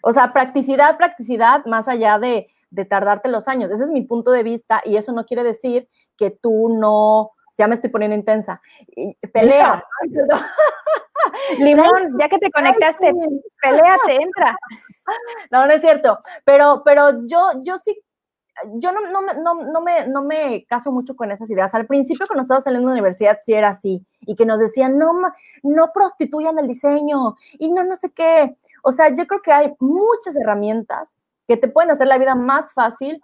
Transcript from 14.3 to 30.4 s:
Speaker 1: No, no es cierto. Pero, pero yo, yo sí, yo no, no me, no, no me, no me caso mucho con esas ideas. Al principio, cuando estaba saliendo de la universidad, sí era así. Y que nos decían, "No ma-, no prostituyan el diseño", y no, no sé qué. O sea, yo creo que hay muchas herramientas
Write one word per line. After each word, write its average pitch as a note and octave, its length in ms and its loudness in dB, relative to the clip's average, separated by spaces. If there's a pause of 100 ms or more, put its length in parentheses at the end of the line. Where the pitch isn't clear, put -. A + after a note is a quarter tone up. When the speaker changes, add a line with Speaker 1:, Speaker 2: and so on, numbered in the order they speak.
Speaker 1:
No, B3+ 160 4
no D4+ 60 4
es D4+ 80 2
cierto. C#4+ 380 2 (260)
Pero, C#4+ 400 6
pero C#4+ 420 4
yo, E4+ 240 2 (100)
yo F4+ 220 -8
sí, G#4 180 -6 (720)
yo E4+ 160 -4
no, G#4 100 -4 (100)
no G4 100 -4
me, G4 140 -6
no, E4+ 200 -2
no D#4+ 260 -6
me, E4+ 260 -2
no C4+ 160 -4
me D4 420 -6
caso B3 260 -6
mucho B3+ 240 -6
con G#3+ 160 -8
esas G#3+ 180 -12
ideas. F#3+ 260 -2
Al A3 120 -2
principio, C#4 400 -2
cuando C#4 160 -4
estaba C4 180 0
saliendo B3+ 280 -2
de C4 60 -2
la A3+ 60 -2
universidad, G3+ 400 0
sí A3+ 120 -2
era G#3+ 160 2
así. F#3+ 360 -6 (160)
Y - 140 -8
que A#3 100 2
nos A3 140 0
decían, C4 380 0
"No D#4+ 160 2
ma-, F4+ 220 -4 (280)
no D#4+ 300 2
prostituyan D#4+ 680 -2
el C#4 80 -4
diseño", C#4+ 680 -2 (220)
y D#4+ 140 -4
no, F4+ 120 0
no F#4 120 -4
sé - 160 -10
qué. D#4+ 440 0 (280)
O C4+ 80 2
sea, D4 220 2
yo E4+ 140 -6
creo G4+ 140 -4
que D#4+ 100 0
hay D4 280 4
muchas F#4 560 -2
herramientas A3 800 -6 (320)